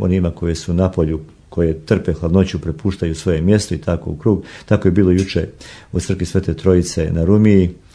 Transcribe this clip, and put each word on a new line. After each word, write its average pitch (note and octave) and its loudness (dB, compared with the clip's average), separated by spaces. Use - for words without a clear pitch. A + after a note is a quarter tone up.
onima F#2 0
koje E2+ -4
su E2+ -6
napolju, E2+ 0
koje E2 -2
trpe F#2 -2
hladnoću, F2 0
prepuštaju E2 -4
svoje D#2+ -2
mjesto G2 0
i D#2+ -4
tako E2+ -4
u D2+ -8
krug. G2 0
Tako G2+ 2
je F2+ 2
bilo F#2 4
juče F#2 0
u F2 -2
crkvi F2+ -4
Svete F2+ -2
Trojice F2 0
na E2 0
Rumiji G2+ 4